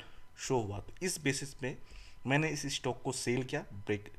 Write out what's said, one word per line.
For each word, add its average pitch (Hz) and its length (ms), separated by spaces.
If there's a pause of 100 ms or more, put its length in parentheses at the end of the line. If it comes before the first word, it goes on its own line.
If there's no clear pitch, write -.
(380)
शो 131 220
हुआ। 104 180
तो - 240
इस 180 200
बेसिस 143 320
पे 127 220 (500)
मैंने 147 220
इस 147 180
स्टॉक 131 360
को 131 100
सेल 127 320
किया। 147 160 (120)
ब्रेक, 101 460